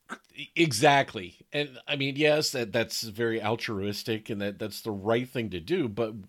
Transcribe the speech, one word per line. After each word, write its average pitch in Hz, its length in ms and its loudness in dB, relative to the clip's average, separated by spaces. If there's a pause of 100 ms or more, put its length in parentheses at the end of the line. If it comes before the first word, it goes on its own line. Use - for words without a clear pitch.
(360)
E-, 139 200 -12
exactly. 135 800 4 (160)
And, 147 260 -4 (100)
I 147 80 -2
mean, 139 200 -2
yes, 151 360 4
that, 120 200 -2
that's 113 300 0
very 113 400 -2
altruistic, 107 880 -2
and 107 100 -4
that, 101 200 -4
that's 107 220 -8
the 117 100 -6
right 113 360 0
thing 117 220 -4
to 90 100 -4
do, 139 300 0
but 107 240 -2 (160)